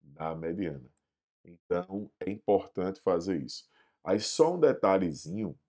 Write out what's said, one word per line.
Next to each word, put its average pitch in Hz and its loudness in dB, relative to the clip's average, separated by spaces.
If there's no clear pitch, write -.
da 80 -6
mediana. 82 -6
Então, 90 -4
é - -4
importante 95 -2
fazer 90 0
isso. - -14
Aí, 101 0
só 165 2
um 175 -4
detalhezinho 95 2